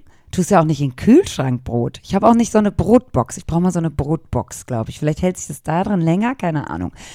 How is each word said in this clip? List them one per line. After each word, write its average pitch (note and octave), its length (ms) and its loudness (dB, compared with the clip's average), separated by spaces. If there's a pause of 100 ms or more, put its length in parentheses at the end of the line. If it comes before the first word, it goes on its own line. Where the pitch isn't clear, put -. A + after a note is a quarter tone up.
(320)
Tust - 200 -2
ja F3+ 100 6
auch D#3+ 40 2
nicht D#3 160 0
in C#3 100 -2
den - 40 -16
Kühlschrank C3+ 680 2
Brot. A#2+ 400 -4
Ich - 100 -6
hab G3 100 0
auch A#3 120 6
nicht A#3 160 0
so G#3+ 80 2
eine G#3 120 2
Brotbox. F3+ 680 0
Ich - 100 -14
brauch D#3+ 120 -2
mal F3+ 120 2
so E3+ 80 -4
eine E3 100 -2
Brotbox, D3 800 -6
glaub A2+ 200 -4
ich. - 120 -12
Vielleicht D3+ 240 -2
hält F#3 140 -2
sich - 100 -12
das - 160 -14
da E3 200 -2
drin G3+ 180 -2
länger, G3 340 0
keine D#3+ 340 -4
Ahnung. E2+ 240 -6 (220)